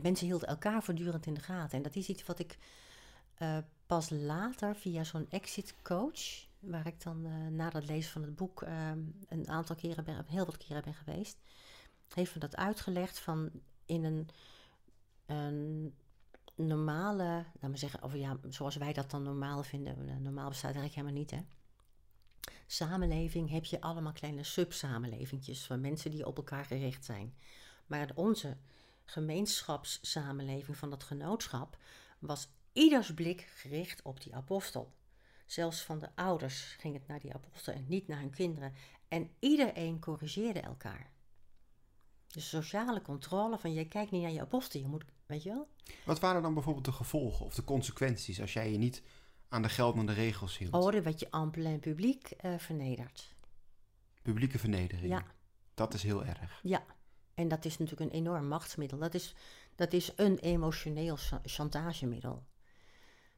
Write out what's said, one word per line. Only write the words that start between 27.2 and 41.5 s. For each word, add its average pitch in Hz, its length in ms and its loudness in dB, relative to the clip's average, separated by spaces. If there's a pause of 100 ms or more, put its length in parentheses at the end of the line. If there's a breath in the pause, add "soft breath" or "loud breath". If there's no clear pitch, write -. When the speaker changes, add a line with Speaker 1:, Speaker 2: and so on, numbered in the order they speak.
Speaker 1:
Maar 147 140 -2
in 135 160 -4
onze 175 400 2 (480 soft breath)
gemeenschapssamenleving 143 1700 -2
van 147 140 -4
dat 139 120 -8
genootschap 147 760 -4 (420 loud breath)
was 147 300 -6 (240)
ieders 269 420 10
blik 170 260 0
gericht - 600 -6
op 135 200 -8
die - 120 -12
apostel. 135 580 -2 (540 soft breath)
Zelfs 165 360 -2
van 156 160 -4
de 147 160 -6
ouders 170 640 0
ging 151 160 -4
het 135 120 -10
naar 143 140 -8
die 131 140 -8
apostel - 380 -8
en 135 160 -6
niet 190 200 0
naar 151 100 -4
hun 143 120 -4
kinderen. 143 420 -2 (360 loud breath)
En 165 300 0
iedereen 202 640 4
corrigeerde 165 600 -2
elkaar. 127 500 -8 (1160)